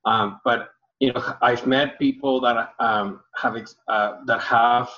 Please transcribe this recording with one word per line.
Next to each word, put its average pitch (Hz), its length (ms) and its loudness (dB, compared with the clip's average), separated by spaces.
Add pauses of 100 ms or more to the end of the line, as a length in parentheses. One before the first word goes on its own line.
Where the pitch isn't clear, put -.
Um, 104 400 0
but, 117 240 0 (300)
you 131 120 2
know, - 300 -6
I've 120 260 2
met 139 320 0
people 135 420 0
that, 120 380 0
um, 104 400 -2 (160)
have 117 220 -4
ex-, - 180 -14 (140)
uh, 104 240 0 (120)
that 113 140 0
have 120 580 2